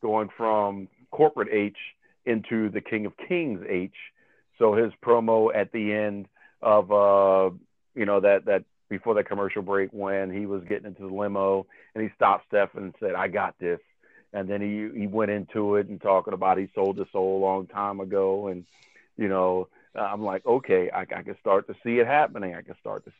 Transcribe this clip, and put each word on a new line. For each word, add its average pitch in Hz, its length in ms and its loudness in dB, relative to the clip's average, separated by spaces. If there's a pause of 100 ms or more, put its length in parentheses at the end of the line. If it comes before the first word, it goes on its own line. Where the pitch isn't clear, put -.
going 107 360 -2
from 101 500 0 (220)
corporate 147 420 2
H 104 260 0 (480)
into 110 440 -2
the 98 120 -6
King 107 260 -6
of 92 100 -12
Kings 143 500 -4
H. 95 280 -4 (640)
So 110 140 6
his 110 180 2 (120)
promo 113 500 4
at 101 180 -2
the 104 220 -2
end 104 340 -4 (340)
of, 107 300 4
uh, 98 600 6 (420)
you 110 120 -2
know, 101 160 2
that, 98 240 4
that 98 180 0 (260)
before 107 260 -2
that 101 120 2
commercial 98 340 -4
break, 98 300 -2
when 98 400 -4
he 101 160 -6
was 98 160 -6
getting 101 240 -8
into 98 200 -14
the 95 60 -12
limo 98 540 -2 (260)
and 110 100 -6
he 104 120 -4
stopped 98 320 2
Steph 101 280 0
and 95 240 -12
said, 98 140 -4
"I 92 140 -2
got 92 320 -4
this." 87 200 -4 (540)
And 95 160 -6
then 101 120 -4
he, 107 380 -6
he 104 80 -4
went 104 220 -2
into 104 460 -2
it 101 120 0
and 101 140 -12
talking 98 320 2
about 95 240 0
he 92 160 -4
sold 98 240 0
his 98 140 -8
soul 95 260 0
a 95 80 0
long 95 220 0
time 101 320 -6
ago. 98 480 0
And, 90 180 -8 (500)
you 107 120 -2
know, 92 400 0 (280)
uh, 113 60 -6
I'm 104 220 -6
like, 95 220 -4
"Okay, 101 440 2
I, - 120 -4
I 87 40 -8
can 95 340 -12
start 101 280 2
to 104 160 -12
see 120 160 0
it 117 80 4
happening. 117 480 0
I 107 80 -14
can - 160 -18
start 101 260 -10
to - 140 -20